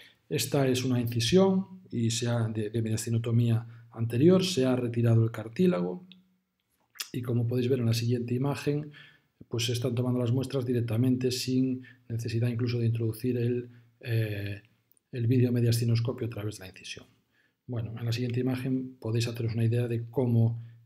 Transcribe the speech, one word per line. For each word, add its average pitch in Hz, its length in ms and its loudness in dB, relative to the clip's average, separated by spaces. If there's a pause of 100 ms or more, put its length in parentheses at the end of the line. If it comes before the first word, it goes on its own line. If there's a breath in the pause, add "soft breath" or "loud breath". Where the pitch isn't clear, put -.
(300 loud breath)
Esta 143 380 0
es 123 160 2
una 123 160 0
incisión 180 800 2 (100)
y 117 200 0
se 120 160 -2
ha, 117 200 0
de, 107 220 -4
de 113 120 -2
mediastinotomía 117 840 0 (260 loud breath)
anterior, 127 520 4
se 131 220 0
ha 127 100 2
retirado 117 480 2
el 113 80 0
cartílago 180 760 -2 (1080)
Y 127 60 -4
como 117 260 -2
podéis 127 220 0
ver 131 100 2
en 120 60 0
la 113 80 2
siguiente 120 400 0
imagen, 143 580 -2 (560 loud breath)
pues 117 200 -4
se 123 40 -2
están 117 240 -2
tomando 123 240 0
las 120 140 0
muestras 135 320 -2
directamente 123 640 0
sin 131 520 0 (260 loud breath)
necesidad 117 400 -2
incluso 120 280 -2
de 117 100 0
introducir 113 500 0
el, 120 320 -2 (320 loud breath)
eh, 101 600 -2 (520)
el 117 140 -2
vídeo 123 260 4
mediastinoscopio 117 760 0
a - 20 -8
través 104 280 -8
de 95 80 -14
la 92 60 -16
incisión. - 340 -16 (600)
Bueno, 117 300 -6
en 117 60 -8
la 117 80 -2
siguiente 120 300 -2
imagen 131 580 -4
podéis 113 300 0
haceros 113 240 -4
una 117 100 0
idea 120 240 2
de 117 220 -4
cómo 117 520 2 (240 loud breath)